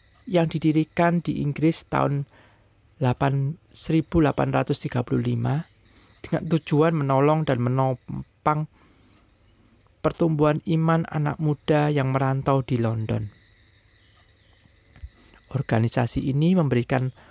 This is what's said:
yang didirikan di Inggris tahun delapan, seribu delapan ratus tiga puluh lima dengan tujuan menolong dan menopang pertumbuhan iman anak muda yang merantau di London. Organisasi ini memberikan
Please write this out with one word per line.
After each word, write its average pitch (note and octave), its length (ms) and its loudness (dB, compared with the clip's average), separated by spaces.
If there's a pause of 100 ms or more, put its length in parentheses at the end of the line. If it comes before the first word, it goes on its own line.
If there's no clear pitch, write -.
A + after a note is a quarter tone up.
(260)
yang E3 240 2
didirikan D#3+ 720 0
di C#3+ 240 -4
Inggris D3+ 400 -2
tahun C#3 400 -2 (720)
delapan, C#3 560 0 (160)
seribu - 480 -2
delapan C#3 320 2
ratus C3+ 320 -2
tiga C3 240 -4
puluh B2+ 160 0
lima A#2+ 480 -2 (560)
dengan - 240 -4
tujuan D#3+ 400 2
menolong D3 560 2
dan B2 160 0
menopang C3+ 1040 -2 (1300)
pertumbuhan D#3 640 0
iman E3 480 2
anak D3 240 -2
muda D3+ 560 0
yang C3+ 240 0
merantau C3+ 480 0
di B2 160 -2
London. A2 480 -2 (2250)
Organisasi A#2+ 720 0
ini D3+ 320 2
memberikan B2+ 560 0 (180)